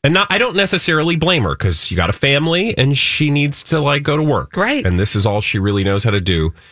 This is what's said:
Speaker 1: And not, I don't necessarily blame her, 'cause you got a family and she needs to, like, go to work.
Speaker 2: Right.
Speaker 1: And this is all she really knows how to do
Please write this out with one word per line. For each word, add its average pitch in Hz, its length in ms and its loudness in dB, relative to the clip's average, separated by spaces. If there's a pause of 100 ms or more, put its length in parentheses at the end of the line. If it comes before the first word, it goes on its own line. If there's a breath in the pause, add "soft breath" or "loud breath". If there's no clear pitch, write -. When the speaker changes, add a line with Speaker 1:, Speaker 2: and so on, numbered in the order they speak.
Speaker 1:
And 147 100 4
not, 202 160 2
I 190 80 0
don't 233 180 0
necessarily 175 600 0
blame 160 280 2
her, 73 100 -2
'cause - 360 -2
you 90 60 -2
got 87 140 2
a - 40 -2
family 165 640 0
and 135 220 2
she - 320 0
needs 143 340 0
to, 160 160 -2
like, 143 220 0
go 147 140 0
to 160 60 0
work. 123 340 -2
Speaker 2:
Right. 240 280 0
Speaker 1:
And 90 140 0
this 101 160 0
is 101 100 0
all 104 160 0
she 107 180 -4
really 101 260 0
knows 98 200 0
how 113 60 2
to 101 100 0
do 82 320 0 (200 soft breath)